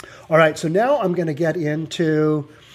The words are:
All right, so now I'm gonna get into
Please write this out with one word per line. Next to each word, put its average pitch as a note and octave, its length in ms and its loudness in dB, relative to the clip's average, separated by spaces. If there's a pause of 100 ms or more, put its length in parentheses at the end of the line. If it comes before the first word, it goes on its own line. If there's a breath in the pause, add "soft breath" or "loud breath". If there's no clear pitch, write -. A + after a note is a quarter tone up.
(300 loud breath)
All D#3 80 4
right, D#3 200 4
so E3 100 -6
now A#3+ 320 2
I'm F#3 140 -2
gonna E3 200 -2
get D#3+ 220 -2
into D3+ 960 -2 (260 loud breath)